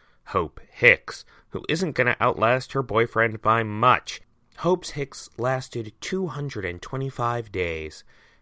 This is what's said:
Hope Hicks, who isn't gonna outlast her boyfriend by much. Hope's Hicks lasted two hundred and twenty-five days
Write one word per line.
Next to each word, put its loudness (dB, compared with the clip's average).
Hope -2
Hicks, 4
who -8
isn't 0
gonna 2
outlast 2
her 0
boyfriend 2
by 4
much. 2
Hope's 0
Hicks -10
lasted -4
two -2
hundred -6
and -6
twenty-five -4
days -4